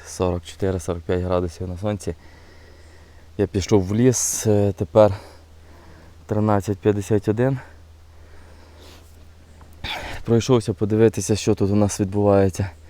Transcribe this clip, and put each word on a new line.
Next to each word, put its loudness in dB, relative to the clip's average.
сорок -4
чотири, -4
сорок -6
п'ять -2
градусів -4
на -10
сонці. -6
Я 0
пішов 0
в -4
ліс, 0
е, 2
тепер 4
тринадцять 0
п'ятдесят 0
один. 0
Пройшовся 2
подивитися, 0
що 0
тут 0
у 2
нас 0
відбувається 2